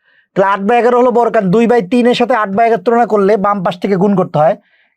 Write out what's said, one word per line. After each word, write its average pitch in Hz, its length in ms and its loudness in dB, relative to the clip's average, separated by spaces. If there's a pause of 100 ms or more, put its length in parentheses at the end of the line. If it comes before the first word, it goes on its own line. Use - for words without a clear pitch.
(340)
তাহলে 196 200 0
আট 202 60 -4
বাই 226 200 0
এগারো 233 220 2
হলো 254 100 2
বড়, 233 200 0
কারণ 214 200 0
দুই 226 160 2
বাই 233 200 0
তিনের 240 260 2
সাথে 233 220 -2
আট 214 140 -2
বাই 214 180 0
এগারো 226 140 0
তুলনা 233 240 0
করলে 208 320 0
বাম 202 260 -2
পাশ 185 160 -6
থেকে 202 160 -2
গুণ 202 200 0
করতে 180 240 -2
হয়। 160 180 0 (400)